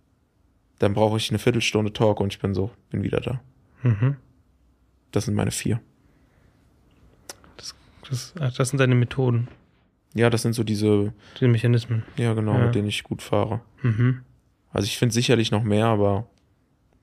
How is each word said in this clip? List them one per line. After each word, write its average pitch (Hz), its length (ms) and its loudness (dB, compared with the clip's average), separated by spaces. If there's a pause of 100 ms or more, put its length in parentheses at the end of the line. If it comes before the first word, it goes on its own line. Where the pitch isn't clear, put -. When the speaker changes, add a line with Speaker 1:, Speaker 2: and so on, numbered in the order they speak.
(800)
Speaker 1:
dann 104 160 2
brauche 107 220 2
ich 113 140 -4
eine 107 80 0
Viertelstunde 107 540 0
Talk 107 280 2
und 101 120 -2
ich - 60 -14
bin 98 160 -2
so, 98 160 -2 (200)
bin 104 120 -4
wieder - 180 -2
da. 127 200 -6 (420)
Speaker 2:
Mhm. 123 340 2 (920)
Speaker 1:
Das 101 140 -2
sind 107 100 -4
meine 107 160 0
vier. - 300 -4 (1800)
Speaker 2:
Das, - 180 -16 (360)
das, - 280 -8
ach, 131 160 -2
das 131 140 -2
sind 139 100 -4
deine 127 160 4
Methoden? 120 540 0 (680)
Speaker 1:
Ja, 117 160 4
das 117 120 0
sind 117 120 0
so 113 100 -2
diese 104 480 2 (280)
Speaker 2:
Die 131 80 2
Mechanismen? 117 540 2 (140)
Speaker 1:
Ja, 117 180 0
genau, 107 240 0
Speaker 2:
Ja. 120 80 4
Speaker 1:
mit 117 80 0
denen 104 140 0
ich - 160 -6
gut - 180 -8
fahre. 110 380 -2 (220)
Speaker 2:
Mhm. 123 400 0 (500)
Speaker 1:
Also 101 140 0
ich - 120 -6
find 123 140 0
sicherlich 117 380 2
noch 104 120 0
mehr, 107 240 2
aber 101 420 0 (760)